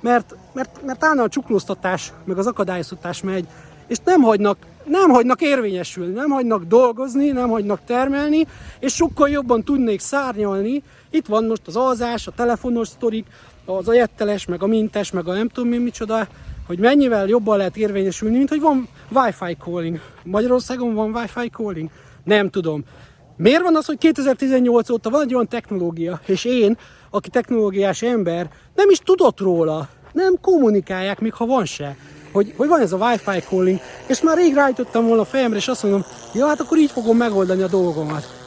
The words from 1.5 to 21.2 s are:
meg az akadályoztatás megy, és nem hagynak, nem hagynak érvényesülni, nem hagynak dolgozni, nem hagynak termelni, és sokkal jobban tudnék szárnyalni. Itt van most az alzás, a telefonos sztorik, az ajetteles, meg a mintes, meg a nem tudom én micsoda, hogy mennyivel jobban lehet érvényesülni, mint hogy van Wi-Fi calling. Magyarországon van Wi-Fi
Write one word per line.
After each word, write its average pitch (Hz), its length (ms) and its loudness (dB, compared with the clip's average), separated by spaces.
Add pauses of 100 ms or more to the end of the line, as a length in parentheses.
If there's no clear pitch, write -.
meg 185 140 -6
az 196 80 0
akadályoztatás 180 760 -6
megy, 190 240 -4 (400)
és 240 180 -6
nem 359 180 4
hagynak, 208 360 2 (260)
nem 349 260 4
hagynak 247 300 4
érvényesülni, 190 720 -2
nem 269 180 -4
hagynak 233 340 -2
dolgozni, 247 680 2
nem 247 180 -2
hagynak 208 360 -2
termelni, 285 640 0 (340)
és 262 140 -2
sokkal 302 340 2
jobban 247 340 0
tudnék 247 380 0
szárnyalni. 226 840 -4 (280)
Itt 311 160 -2
van 220 180 0
most 220 220 -4
az 165 100 -8
alzás, 240 500 -2
a 185 60 -14
telefonos 240 560 -2
sztorik, 220 380 -6 (380)
az 185 240 -6
ajetteles, 214 580 0
meg 175 160 -6
a 196 40 -2
mintes, 214 440 -2
meg 175 180 -4
a 180 40 -4
nem 214 160 -2
tudom 240 240 -4
én 240 80 -2
micsoda, 220 460 -4 (400)
hogy 175 120 -8
mennyivel 240 480 4
jobban 214 300 2
lehet 190 200 -2
érvényesülni, 202 600 -2
mint 269 120 2
hogy 302 120 -2
van 277 280 0 (240)
Wi-Fi 208 460 0
calling. 170 420 -6 (240)
Magyarországon 247 680 -2
van 214 200 -2
Wi-Fi 233 340 -6